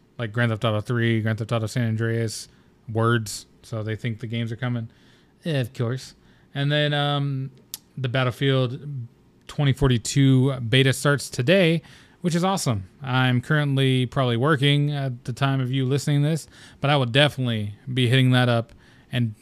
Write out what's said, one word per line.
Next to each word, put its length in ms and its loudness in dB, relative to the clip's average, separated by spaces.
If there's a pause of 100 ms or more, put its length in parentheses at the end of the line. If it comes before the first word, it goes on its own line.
(180)
like, 140 -6
Grand 180 2
Theft 140 -2
Auto 160 0
three, 400 0
Grand 180 -2
Theft 140 -6
Auto 140 0
San 200 -2
Andreas, 600 -2 (440)
words. 540 0 (160)
So 220 -8
they 100 -4
think 240 -6
the 80 -10
games 240 -6
are 60 -8
coming. 320 -6 (560)
Yeah, 160 -2
of 120 -6
course. 440 -6 (400)
And 160 0
then, 200 0
um, 600 -2 (440)
the 120 -4
Battlefield 720 0 (680)
twenty 260 0
forty-two 840 2
beta 340 4
starts 380 -2
today, 520 2 (400)
which 120 0
is 80 0
awesome. 460 -2 (120)
I'm 400 2
currently 680 0
probably 300 0
working 540 2
at 340 -6
the 80 -8
time 280 -2
of 100 -2
you 160 -2
listening 380 0
to 60 2
this, 180 -4 (320)
but 100 0
I 60 4
will 100 0
definitely 680 0 (180)
be 140 2
hitting 240 4
that 160 4
up 240 0 (400)
and 300 -2